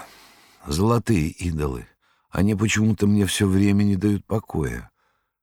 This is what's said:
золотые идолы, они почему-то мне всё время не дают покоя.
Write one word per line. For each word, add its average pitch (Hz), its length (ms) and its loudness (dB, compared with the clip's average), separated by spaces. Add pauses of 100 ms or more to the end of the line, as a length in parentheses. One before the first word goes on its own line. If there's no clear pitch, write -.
(680)
золотые 98 600 0
идолы, 73 580 -6 (440)
они 101 260 0
почему-то 107 500 0
мне 104 200 4
всё 101 200 0
время 101 380 4
не 101 100 2
дают 101 320 -2
покоя. 65 640 -6 (520)